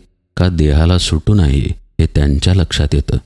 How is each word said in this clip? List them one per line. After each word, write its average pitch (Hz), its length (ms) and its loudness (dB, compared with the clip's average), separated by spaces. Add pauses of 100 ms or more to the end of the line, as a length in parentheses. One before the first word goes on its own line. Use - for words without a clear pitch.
(360)
का - 120 2
देहाला 80 500 2
सुटून 95 420 0
आहे, 69 200 2 (400)
हे 80 60 2
त्यांच्या 73 480 0
लक्षात 78 380 -2
येतं. 69 340 -2